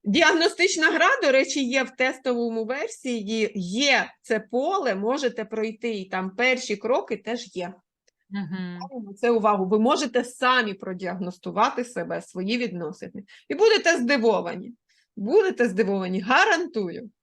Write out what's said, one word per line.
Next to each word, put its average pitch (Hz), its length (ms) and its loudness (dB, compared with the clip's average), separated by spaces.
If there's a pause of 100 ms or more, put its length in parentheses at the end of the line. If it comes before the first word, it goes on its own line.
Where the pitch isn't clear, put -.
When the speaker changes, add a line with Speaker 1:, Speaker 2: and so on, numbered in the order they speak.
Speaker 1:
Діагностична 330 880 2
гра, 349 180 4 (140)
до 285 80 4
речі, 269 340 2
є 262 180 0
в 254 60 -6
тестовому 240 760 -2
версії, 226 920 -4
є 202 560 0 (100)
це 220 180 -2
поле, 269 560 -2
можете 226 500 -2
пройти, 220 500 -6
і 190 100 -8
там 190 300 -4
перші 247 400 0
кроки 240 420 -2
теж 233 380 -10
є. 180 180 -8 (560)
Speaker 2:
Мгм. 180 560 -8
Speaker 1:
Ставимо 208 280 -12
це 240 180 0
увагу. 208 340 2
Ви 214 140 2
можете 247 440 2
самі 247 500 0
продіагностувати 190 1080 -4
себе, 170 380 -8
свої 190 360 -4
відносини. 180 680 -8 (260)
І 294 60 -4
будете 381 420 4
здивовані. 226 760 0 (420)
Будете 247 540 4
здивовані, 190 520 0
гарантую. 247 880 0 (140)